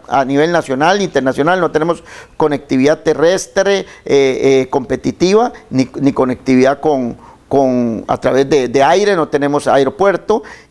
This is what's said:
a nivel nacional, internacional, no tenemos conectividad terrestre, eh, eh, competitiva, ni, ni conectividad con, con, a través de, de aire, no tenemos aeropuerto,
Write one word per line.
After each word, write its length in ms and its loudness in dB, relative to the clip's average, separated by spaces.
a 160 0
nivel 260 0
nacional, 520 0
internacional, 580 0
no 100 -2
tenemos 320 -2
conectividad 680 0
terrestre, 760 0
eh, 40 -10
eh, 640 2
competitiva, 840 -2
ni, 200 -2
ni 120 2
conectividad 680 0
con, 360 -2
con, 600 -2
a 100 -2
través 300 0
de, 200 0
de 140 2
aire, 320 2
no 140 -2
tenemos 400 -2
aeropuerto, 720 0